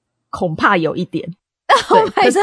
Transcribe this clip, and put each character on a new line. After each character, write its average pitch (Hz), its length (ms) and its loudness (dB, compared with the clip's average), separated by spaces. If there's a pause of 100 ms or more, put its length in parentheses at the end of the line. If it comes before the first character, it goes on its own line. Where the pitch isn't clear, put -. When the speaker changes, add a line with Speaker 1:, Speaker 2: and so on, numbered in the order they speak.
(280)
Speaker 1:
恐 170 260 -6
怕 - 220 2
有 156 180 -2
一 - 120 -6
点。 - 200 -10 (420)
Speaker 2:
<laughs> - 200 0
Oh 453 120 4
my 440 40 2
God。 381 120 -4
Speaker 1:
对， 403 80 2
可 - 60 4
是 339 120 0